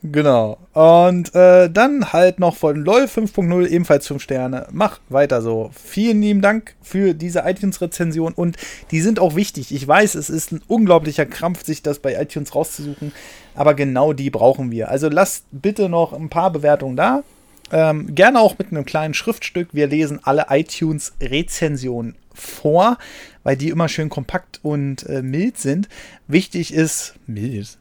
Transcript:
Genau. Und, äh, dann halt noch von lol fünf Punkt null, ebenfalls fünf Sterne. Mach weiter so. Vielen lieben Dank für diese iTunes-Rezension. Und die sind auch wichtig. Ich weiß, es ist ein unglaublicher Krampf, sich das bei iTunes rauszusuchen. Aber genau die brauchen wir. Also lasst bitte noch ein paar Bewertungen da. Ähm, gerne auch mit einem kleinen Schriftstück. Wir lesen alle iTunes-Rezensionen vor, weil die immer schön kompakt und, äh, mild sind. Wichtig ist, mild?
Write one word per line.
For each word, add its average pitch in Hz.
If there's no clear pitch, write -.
Genau. 143
Und, 170
äh, 180
dann 247
halt 185
noch 175
von 151
lol 233
fünf 220
Punkt 175
null, 180
ebenfalls 165
fünf 139
Sterne. 127
Mach -
weiter 135
so. 113
Vielen 214
lieben 208
Dank 214
für 190
diese 170
iTunes-Rezension. 170
Und 175
die 160
sind 208
auch 165
wichtig. 151
Ich 135
weiß, 185
es 151
ist 160
ein 160
unglaublicher 165
Krampf, -
sich 156
das 147
bei 135
iTunes 147
rauszusuchen. 147
Aber 147
genau 139
die 139
brauchen 123
wir. 113
Also 139
lasst 175
bitte 190
noch 170
ein 160
paar 175
Bewertungen 143
da. 240
Ähm, 156
gerne 233
auch 214
mit -
einem 147
kleinen 156
Schriftstück. -
Wir 147
lesen 147
alle 147
iTunes-Rezensionen 139
vor, 185
weil 135
die 139
immer 165
schön 156
kompakt -
und, 143
äh, 135
mild 143
sind. 160
Wichtig 160
ist, 160
mild? 107